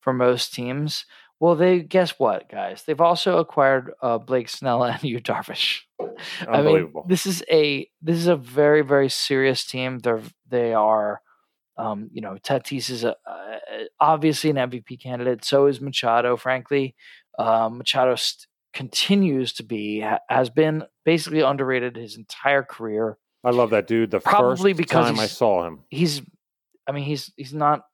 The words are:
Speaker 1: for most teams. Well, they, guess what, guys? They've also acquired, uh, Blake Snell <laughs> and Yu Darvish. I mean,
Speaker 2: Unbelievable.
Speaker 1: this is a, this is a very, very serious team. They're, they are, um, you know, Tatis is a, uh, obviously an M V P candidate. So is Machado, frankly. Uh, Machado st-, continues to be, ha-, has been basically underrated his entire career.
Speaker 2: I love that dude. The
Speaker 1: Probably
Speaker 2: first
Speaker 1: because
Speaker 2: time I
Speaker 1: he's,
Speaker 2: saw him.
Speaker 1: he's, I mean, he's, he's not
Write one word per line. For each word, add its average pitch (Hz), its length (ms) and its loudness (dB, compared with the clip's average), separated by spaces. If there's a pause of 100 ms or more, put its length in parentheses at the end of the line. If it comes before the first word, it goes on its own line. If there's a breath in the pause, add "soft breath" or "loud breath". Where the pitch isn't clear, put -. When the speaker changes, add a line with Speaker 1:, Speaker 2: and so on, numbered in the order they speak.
Speaker 1:
for 131 120 -2
most 123 400 0
teams. 135 520 -6 (340 soft breath)
Well, 170 160 4
they, 180 260 4
guess 175 380 0
what, 107 300 0
guys? - 340 -8
They've 151 180 -4
also 170 380 4
acquired, 135 540 2 (100)
uh, 117 160 0
Blake 123 300 -2
Snell 127 360 -2
<laughs> - 0 -
and 117 200 -4
Yu 120 160 -4
Darvish. - 600 -6 (180)
I - 40 -6
mean, - 440 -12
Speaker 2:
Unbelievable. 92 580 2
Speaker 1:
this 175 180 2
is 180 240 -4
a, 147 400 2 (140)
this 160 140 0
is 170 100 0
a 175 100 4
very, 147 460 4
very 139 260 4
serious 135 560 0
team. 127 360 -6
They're, 113 220 0 (260)
they 117 260 0
are, 107 460 2 (560)
um, 107 360 -8
you - 80 -10
know, 101 140 -10
Tatis 131 560 -4
is 120 120 -6
a, - 140 -2 (100)
uh, 101 320 -14 (400)
obviously 151 520 2
an 143 80 0
M 127 120 -2
V 123 100 -10
P 123 160 -18
candidate. 123 480 -4
So 139 220 4
is 135 140 2
Machado, 123 560 0
frankly. 131 580 -2 (420 loud breath)
Uh, 113 320 2
Machado 127 460 0
st-, - 320 -6 (260)
continues 143 840 0
to 113 100 -12
be, 107 360 -6
ha-, 107 280 -2
has 120 220 0
been 156 340 0 (200)
basically 160 360 0
underrated 131 560 0
his 117 200 -16
entire 139 460 -2
career. 110 560 -6 (240)
Speaker 2:
I 123 80 0
love 120 200 4
that 104 180 2
dude. 113 240 0
The 101 80 0
Speaker 1:
Probably 185 520 4
Speaker 2:
first 165 60 -4
Speaker 1:
because 131 280 2
Speaker 2:
time 113 120 0
I 110 40 0
Speaker 1:
he's, 107 100 -2
Speaker 2:
saw 95 340 2
him. 82 140 -12 (100)
Speaker 1:
he's, 147 320 -2 (640)
I 135 60 -6
mean, 143 120 -6
he's, 143 320 -6
he's 135 180 -16
not 151 400 0